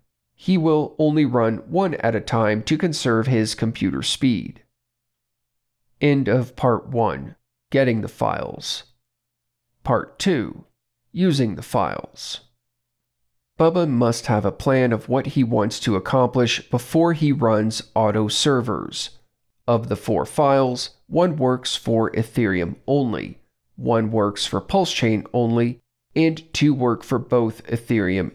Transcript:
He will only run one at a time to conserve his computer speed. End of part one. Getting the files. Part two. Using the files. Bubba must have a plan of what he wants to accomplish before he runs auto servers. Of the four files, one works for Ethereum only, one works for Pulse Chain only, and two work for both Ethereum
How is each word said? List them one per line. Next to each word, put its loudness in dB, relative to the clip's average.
He 0
will 2
only 2
run 2
one 0
at 0
a 0
time 0
to 0
conserve 0
his 2
computer -2
speed. -2
End 2
of 0
part 0
one. -2
Getting 2
the -6
files. -6
Part -2
two. -2
Using 2
the -12
files. -4
Bubba 2
must 0
have 2
a 0
plan 0
of -6
what -2
he 0
wants -2
to 0
accomplish 0
before 0
he 0
runs 0
auto 0
servers. -2
Of 0
the -2
four -2
files, 2
one 0
works -2
for 0
Ethereum -2
only, -2
one 0
works 0
for -4
Pulse 0
Chain 0
only, 0
and 0
two 4
work 0
for -2
both 0
Ethereum 0